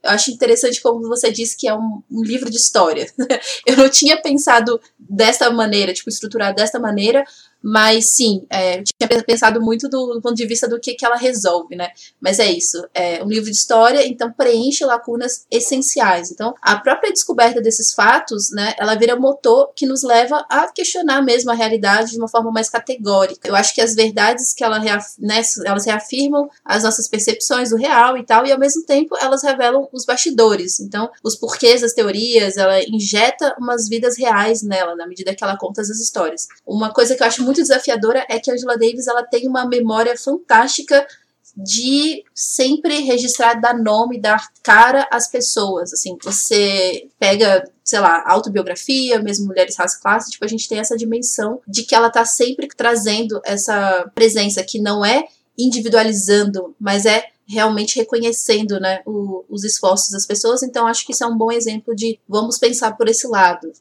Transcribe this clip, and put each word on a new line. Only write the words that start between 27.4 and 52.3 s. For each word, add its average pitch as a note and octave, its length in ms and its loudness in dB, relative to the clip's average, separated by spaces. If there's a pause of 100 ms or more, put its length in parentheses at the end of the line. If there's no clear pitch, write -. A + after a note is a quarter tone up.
do A3+ 60 2
real C4+ 380 4
e A#3+ 80 -8
tal, A#3+ 220 4
e C#4 60 2
ao C4 80 2
mesmo C#4+ 240 0
tempo D4+ 340 0
elas C4+ 240 0
revelam C4+ 500 0
os B3+ 140 -12
bastidores. A3 720 2
Então, G#3 300 -8 (140)
os A3 120 -4
porquês A#3+ 460 2
das A#3 120 0
teorias, G#3 640 0
ela F#3+ 260 4
injeta G#3+ 760 0
umas A#3+ 280 -4
vidas A#3 300 -2
reais A3 440 0
nela, F#3 340 -2
na E3+ 120 -8
medida F#3 260 -8
que G3+ 100 -8
ela G3+ 140 -4
conta G3+ 240 -8
as G3+ 80 -6
histórias. A3 580 -6 (180)
Uma G#3+ 280 -4
coisa A#3 220 2
que - 80 0
eu A3+ 40 2
acho A#3+ 160 -2
muito C4 120 2
desafiadora B3+ 760 0
é A3+ 80 -4
que B3+ 140 -4
a - 20 -2
Angela B3 240 -2
Davis, A#3 300 0
ela A#3+ 160 -2
tem B3 240 -2
uma B3+ 180 -2
memória A#3 520 0
fantástica C#4 880 2 (480)
de B3+ 680 -2 (100)
sempre D4 680 -2
registrar, B3 540 0
dar A#3+ 240 0
nome, A3+ 420 0
dar G#3+ 300 0 (120)
cara A#3+ 480 6
às A3+ 200 -2
pessoas. G3 640 -4
Assim, F3+ 280 -6
você G3 840 0 (100)
pega, G3+ 460 4 (180)
sei - 200 -2
lá, E3+ 260 4
autobiografia, A3 920 0
mesmo G3+ 260 -4
Mulheres, F#3 300 -2
Raça F#3 200 -2
e - 40 -20
Classe, G#3+ 300 0
tipo, - 120 -10
a G#3+ 60 -4
gente A3 180 -6
tem G#3+ 120 -6
essa A3+ 180 -4
dimensão A3+ 680 -4
de G3+ 180 -6
que - 120 0
ela A#3 140 6
tá A3+ 160 2
sempre C4 500 -2